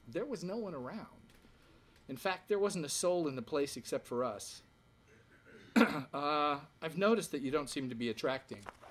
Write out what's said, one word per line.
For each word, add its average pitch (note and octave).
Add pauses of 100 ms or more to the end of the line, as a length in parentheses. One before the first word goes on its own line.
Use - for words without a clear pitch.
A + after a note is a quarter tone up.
there E3
was A3
no F#3
one G3+
around. D3 (720)
In C3+
fact, -
there G#3
wasn't G3
a C#3
soul F3
in C3+
the B2
place C#3+
except C3+
for B2
us. - (1120)
<clears throat> D3+
Uh, D3 (220)
I've D#3+
noticed G3+
that C#3+
you C3
don't D3
seem C3+
to A#2+
be A#2+
attracting A2+ (260)